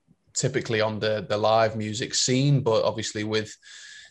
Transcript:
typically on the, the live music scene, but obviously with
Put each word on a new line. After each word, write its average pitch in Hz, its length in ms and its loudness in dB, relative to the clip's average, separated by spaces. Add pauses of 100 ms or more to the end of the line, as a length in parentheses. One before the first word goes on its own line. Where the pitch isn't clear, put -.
(340)
typically 117 460 -2
on 107 200 0
the, 107 280 -2
the 104 80 0
live 110 380 4
music 107 400 -6
scene, 131 460 2
but 110 240 2
obviously 107 400 -4
with 107 280 -2 (580)